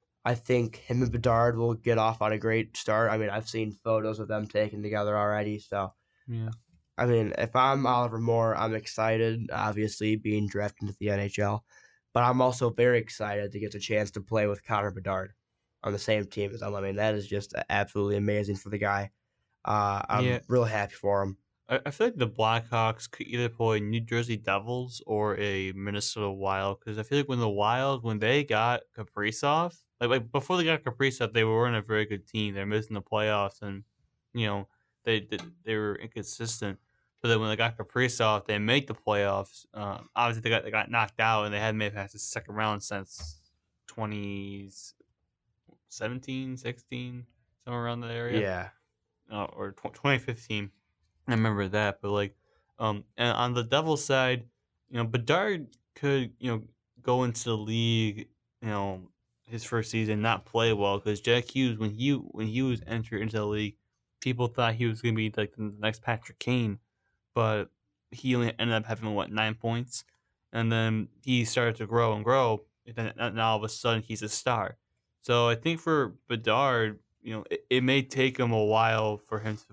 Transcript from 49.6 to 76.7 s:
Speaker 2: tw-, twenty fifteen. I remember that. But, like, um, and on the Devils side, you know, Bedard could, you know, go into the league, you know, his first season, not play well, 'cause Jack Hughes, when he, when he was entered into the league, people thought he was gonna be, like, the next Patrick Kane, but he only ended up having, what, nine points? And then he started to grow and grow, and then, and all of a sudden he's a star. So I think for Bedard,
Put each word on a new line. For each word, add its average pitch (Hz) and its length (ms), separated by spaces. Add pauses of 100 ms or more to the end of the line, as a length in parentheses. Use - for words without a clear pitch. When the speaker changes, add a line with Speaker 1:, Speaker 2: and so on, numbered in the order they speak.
Speaker 2:
tw-, - 220
twenty 139 260
fifteen. 110 500 (580)
I 127 40
remember 110 380
that. 104 320
But, 101 100
like, 101 260 (400)
um, 107 260 (140)
and 120 180
on 123 180
the 120 100
Devils 147 420
side, 127 400 (440)
you 123 80
know, 117 60
Bedard 143 640 (280)
could, 139 440
you 123 120
know, 110 120 (380)
go 127 220
into 120 220
the 113 120
league, 110 720 (320)
you 113 80
know, 98 400 (360)
his 113 180
first 113 260
season, 107 320
not 110 240
play 113 280
well, 101 260
'cause 104 200
Jack 120 260 (100)
Hughes, 123 220
when 110 120
he, 120 220
when 110 360
he 117 140
was 123 240
entered 113 360
into 110 160
the 104 80
league, 107 320 (440)
people 123 260
thought 117 280
he 117 100
was 110 160
gonna 117 140
be, 110 200
like, 107 200
the 107 240
next 110 220
Patrick - 380
Kane, 120 400 (540)
but 110 380 (400)
he 123 240
only 117 220
ended 117 180
up 110 100
having, 110 280
what, 101 180
nine 110 240
points? 117 480 (500)
And 113 180
then 113 380 (140)
he 123 220
started 117 320
to 107 100
grow 113 260
and 104 100
grow, 117 420 (200)
and 117 100
then, 113 220
and 113 220
all 113 180
of 104 60
a 110 60
sudden 113 320
he's 110 200
a 107 80
star. 110 480 (440)
So 120 280
I 117 60
think 160 260
for 147 340 (120)
Bedard, 113 720 (220)